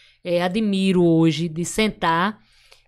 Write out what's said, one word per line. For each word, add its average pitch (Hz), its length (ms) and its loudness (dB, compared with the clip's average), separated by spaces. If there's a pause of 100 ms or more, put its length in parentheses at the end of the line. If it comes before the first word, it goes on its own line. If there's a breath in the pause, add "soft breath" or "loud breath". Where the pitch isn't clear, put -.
(220 soft breath)
é, 175 200 -2
admiro 190 600 0
hoje 165 460 2
de 165 160 -8
sentar, 196 720 -2 (500 soft breath)